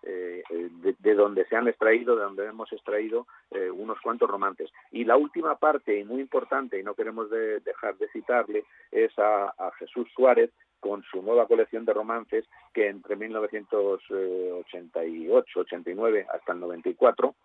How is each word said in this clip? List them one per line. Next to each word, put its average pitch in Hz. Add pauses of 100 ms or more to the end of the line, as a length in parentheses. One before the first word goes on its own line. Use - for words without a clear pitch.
eh, 90
de, 85
de 104
donde 101
se 113
han 117
extraído, 117
de 107
donde 98
hemos 110
extraído, 110 (240)
eh, 92
unos 107
cuantos 117
romances. 98 (200)
Y 117
la 117
última 151
parte, 143
y 101
muy 123
importante, 131
y 95
no 101
queremos 110
de-, 110
dejar -
de 104
citarle, 107 (260)
es 110
a, 104 (120)
a 87
Jesús -
Suárez, 120 (280)
con 101
su 92
nueva 113
colección 113
de 110
romances, 110 (260)
que 107
entre 101
mil 110
novecientos 104 (500)
ochenta 87
y 82
ocho, 113
ochenta 87
y 90
nueve 107
hasta 87
el 87
noventa 87
y 87
cuatro 123 (120)